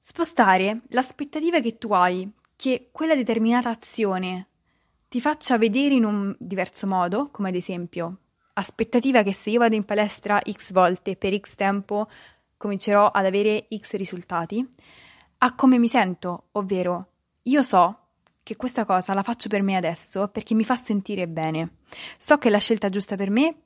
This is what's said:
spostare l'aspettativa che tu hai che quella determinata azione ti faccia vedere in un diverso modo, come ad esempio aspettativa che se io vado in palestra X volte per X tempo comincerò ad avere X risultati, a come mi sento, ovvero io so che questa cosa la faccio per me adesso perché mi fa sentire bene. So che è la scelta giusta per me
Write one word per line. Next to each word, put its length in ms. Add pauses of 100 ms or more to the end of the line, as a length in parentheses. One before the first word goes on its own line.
spostare 880
l'aspettativa 720
che 160
tu 160
hai 360 (260)
che 360
quella 240
determinata 540
azione 800 (600)
ti 140
faccia 360
vedere 380
in 80
un 340
diverso 480
modo, 460
come 180
ad 60
esempio 600 (360)
aspettativa 680
che 100
se 180
io 80
vado 160
in 100
palestra 540
X 320
volte 440
per 240
X 160
tempo 520 (500)
comincerò 520
ad 160
avere 500
X 200
risultati, 720 (720)
a 160
come 220
mi 100
sento, 640
ovvero 540 (360)
io 200
so 360 (440)
che 140
questa 280
cosa 280
la 100
faccio 240
per 140
me 160
adesso 500
perché 260
mi 120
fa 100
sentire 520
bene. 500 (400)
So 200
che 120
è 20
la 60
scelta 320
giusta 260
per 140
me 260 (100)